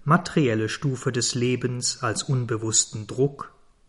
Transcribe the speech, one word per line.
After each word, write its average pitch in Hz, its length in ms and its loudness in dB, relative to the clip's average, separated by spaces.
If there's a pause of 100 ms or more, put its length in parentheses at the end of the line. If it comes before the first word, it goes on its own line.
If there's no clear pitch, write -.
materielle 139 640 2
Stufe 127 420 -2
des 117 240 0
Lebens 123 680 -2
als 113 200 -2
unbewussten 113 840 0
Druck, 131 480 -2 (340)